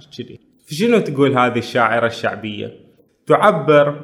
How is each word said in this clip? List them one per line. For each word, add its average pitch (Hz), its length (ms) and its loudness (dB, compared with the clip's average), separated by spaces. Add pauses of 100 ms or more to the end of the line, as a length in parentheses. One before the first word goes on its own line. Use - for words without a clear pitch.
(160)
كذي. - 220 -14 (280)
فشنو 208 320 0
تقول 135 380 0
هذه 123 200 2
الشاعرة 117 500 0
الشعبية؟ 107 640 -8 (560)
تعبر 147 760 2